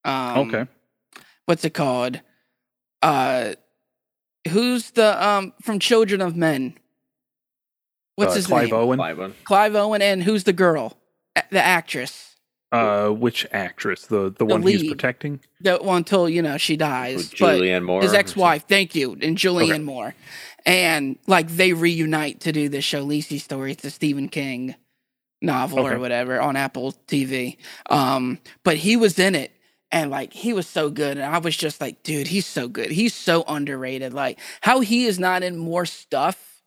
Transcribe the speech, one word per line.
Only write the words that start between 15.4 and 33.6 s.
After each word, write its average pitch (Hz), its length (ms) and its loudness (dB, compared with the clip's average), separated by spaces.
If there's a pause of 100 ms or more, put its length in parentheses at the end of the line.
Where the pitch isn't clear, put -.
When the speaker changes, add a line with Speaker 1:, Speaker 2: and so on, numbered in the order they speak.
Speaker 1:
The 180 180 2
one 175 260 0
till, 180 240 2
you 170 140 0
know, 147 140 -2
she 156 200 0
dies. 131 400 -2
Speaker 3:
With - 220 -8
Speaker 1:
But 165 220 4
Speaker 3:
Julianne 92 240 0
Moore 180 180 0
Speaker 1:
his 196 100 2
Speaker 3:
or 202 40 4
Speaker 1:
ex-wife, 185 460 2
Speaker 3:
something? - 140 -20
Speaker 1:
thank 196 180 0
you, 131 180 -2 (100)
and 160 140 0
Julianne 175 340 2
Speaker 2:
Okay. 156 100 0
Speaker 1:
Moore. 135 340 -10 (500)
And, 160 640 2
like, 170 220 4
they 180 240 2
reunite 160 680 0
to 165 120 -2
do 147 160 0
this 139 160 -4
show, 143 220 -4
Lisey's 147 380 -4
Story. 135 280 -8
It's - 120 -12
a 139 60 -10
Stephen 139 380 -2
King 131 460 -8 (680)
novel 131 460 -2
or 131 60 -2
Speaker 2:
Okay. 123 80 -2
Speaker 1:
whatever 123 400 -2
on 135 160 0
Apple 135 360 -4 (140)
T 139 180 0
V. 127 340 -6 (300)
Um, 131 500 0 (260)
but 160 140 2
he 208 180 2
was 214 220 4
in 190 180 4
it, 135 160 -6 (400)
and, 156 180 -2
like, 135 220 -8
he 240 200 -4
was 185 140 -2
so 156 240 -2
good. 143 280 -4
And 135 160 -6
I 175 40 0
was 165 180 -2
just 151 240 -6
like, 135 220 -10
"Dude, 147 240 -4
he's 180 200 -2
so 123 200 -4
good. 113 240 -6
He's 208 240 0
so 170 320 0
underrated." 131 680 -6